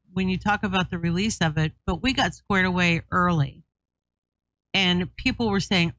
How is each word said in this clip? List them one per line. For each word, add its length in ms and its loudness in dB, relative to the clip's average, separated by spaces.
when 160 -2
you 80 0
talk 260 0
about 280 -2
the 80 -6
release 420 -2
of 160 0
it, 160 0
but 160 -4
we 100 0
got 220 0
squared 320 0
away 340 2
early. 540 0
And 420 0
people 320 -2
were 120 2
saying, 380 0